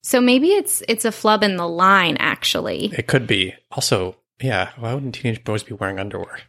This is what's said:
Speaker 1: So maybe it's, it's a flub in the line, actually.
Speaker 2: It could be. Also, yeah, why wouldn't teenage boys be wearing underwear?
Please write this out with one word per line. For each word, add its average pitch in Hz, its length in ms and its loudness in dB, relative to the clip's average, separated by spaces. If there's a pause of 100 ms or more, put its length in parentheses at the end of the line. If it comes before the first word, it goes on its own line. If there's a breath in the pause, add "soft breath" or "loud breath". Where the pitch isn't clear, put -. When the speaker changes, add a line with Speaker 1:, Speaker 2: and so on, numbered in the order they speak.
Speaker 1:
So - 180 2
maybe 254 280 4
it's, 403 380 0
it's 226 200 -2
a 220 60 0
flub 214 300 2
in 196 140 0
the 175 120 -4
line, 180 500 4
actually. - 680 -2 (100)
Speaker 2:
It 117 100 -4
could 120 200 2
be. 95 280 0 (180)
Also, 92 420 -2 (260)
yeah, 101 360 -2
why 117 180 -6
wouldn't 135 220 -6
teenage 117 260 -4
boys 107 220 -4
be - 100 -12
wearing 98 240 -6
underwear? 101 400 -8 (100)